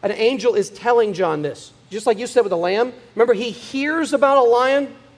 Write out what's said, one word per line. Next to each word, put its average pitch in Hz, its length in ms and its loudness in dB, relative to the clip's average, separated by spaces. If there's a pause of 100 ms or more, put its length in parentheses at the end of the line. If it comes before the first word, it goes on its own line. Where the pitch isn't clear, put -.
an 196 80 -2
angel 220 420 0
is 196 160 0
telling 226 440 0
John 156 300 -2
this. - 280 -10 (180)
Just 214 160 -10
like 220 140 0
you 240 80 -6
said 247 140 0
with 202 80 0
the 180 80 -2
lamb. 202 340 0 (240)
Remember, 240 180 2
he 233 180 -2
hears 294 600 -4
about 277 240 4
a 269 80 6
lion 254 500 2 (240)